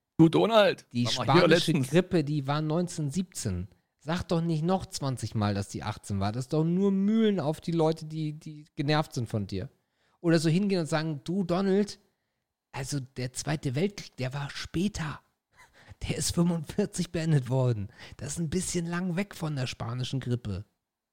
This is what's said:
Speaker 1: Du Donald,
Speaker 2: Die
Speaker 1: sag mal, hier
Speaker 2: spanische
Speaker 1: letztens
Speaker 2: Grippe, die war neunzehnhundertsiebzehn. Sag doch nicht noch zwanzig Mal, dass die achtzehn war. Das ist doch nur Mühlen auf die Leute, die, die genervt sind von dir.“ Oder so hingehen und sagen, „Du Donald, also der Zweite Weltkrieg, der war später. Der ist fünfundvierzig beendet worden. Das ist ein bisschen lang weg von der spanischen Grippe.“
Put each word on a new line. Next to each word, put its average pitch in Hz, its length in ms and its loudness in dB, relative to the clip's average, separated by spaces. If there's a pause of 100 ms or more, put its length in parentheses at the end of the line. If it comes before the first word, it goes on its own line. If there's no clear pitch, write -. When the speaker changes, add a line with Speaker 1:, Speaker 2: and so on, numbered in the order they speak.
(180)
Speaker 1:
Du 160 120 10
Donald, 190 640 4
Speaker 2:
Die 120 120 2
Speaker 1:
sag - 120 -2
mal, 127 80 -4
hier 143 160 6
Speaker 2:
spanische 175 60 6 (240)
Speaker 1:
letztens 135 180 2
Speaker 2:
Grippe, 175 340 2
die 139 240 -4
war 147 140 -2
neunzehnhundertsiebzehn. 151 1080 -4 (300)
Sag 170 240 -4
doch 165 180 0
nicht 165 220 0
noch 180 220 0
zwanzig 131 500 -6
Mal, 104 180 2
dass 101 140 -2
die - 160 -8
achtzehn 104 380 -6
war. 104 100 0
Das 127 140 -6
ist - 80 -6
doch 156 100 2
nur 185 280 2
Mühlen 202 500 2
auf 151 180 -2
die 170 140 -4
Leute, 160 320 2
die, 156 340 -6
die 151 260 -16 (100)
genervt 151 380 0
sind 120 160 -4
von 104 160 -2
dir.“ 92 240 -6 (520)
Oder 170 180 4
so 156 100 2
hingehen 190 300 2
und 160 80 -2
sagen, 156 380 -2
„Du 190 180 -2
Donald, 196 560 0 (720)
also 135 280 -6
der 127 340 -8
Zweite 143 420 -4
Weltkrieg, 196 420 -4
der 131 160 -4
war 143 160 -6
später. 165 680 -4 (880)
Der 143 100 -4
ist - 180 -2
fünfundvierzig 175 760 0
beendet 156 380 2
worden. 123 400 2 (280)
Das 151 160 -10
ist 165 60 -6
ein 165 100 -2
bisschen 175 360 -2
lang 175 320 -4
weg 202 180 -6
von 151 200 -6
der 123 120 -2
spanischen 123 520 -6
Grippe.“ 117 440 -4 (500)